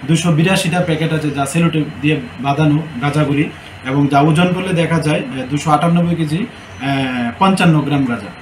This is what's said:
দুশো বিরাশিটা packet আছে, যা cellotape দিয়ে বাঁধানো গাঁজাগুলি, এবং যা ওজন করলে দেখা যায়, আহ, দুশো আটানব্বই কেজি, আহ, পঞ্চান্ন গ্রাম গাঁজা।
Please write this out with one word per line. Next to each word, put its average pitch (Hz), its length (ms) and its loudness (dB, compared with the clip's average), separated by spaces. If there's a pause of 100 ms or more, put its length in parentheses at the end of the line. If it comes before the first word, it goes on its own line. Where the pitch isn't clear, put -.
দুশো 165 240 2
বিরাশিটা 175 480 2
packet 160 340 0
আছে, 151 180 -2
যা 139 140 -2
cellotape 160 400 0 (160)
দিয়ে 147 160 2 (220)
বাঁধানো 147 400 2 (220)
গাঁজাগুলি, 143 480 0 (360)
এবং 139 220 2
যা 143 140 4
ওজন 165 320 4
করলে 180 200 -2
দেখা 165 260 0
যায়, 151 200 0
আহ, 127 300 -6
দুশো 147 220 -2
আটানব্বই 170 440 2
কেজি, 156 220 -2
আহ, 240 1000 -4
পঞ্চান্ন 180 420 4
গ্রাম 139 240 0
গাঁজা। 107 260 -6 (100)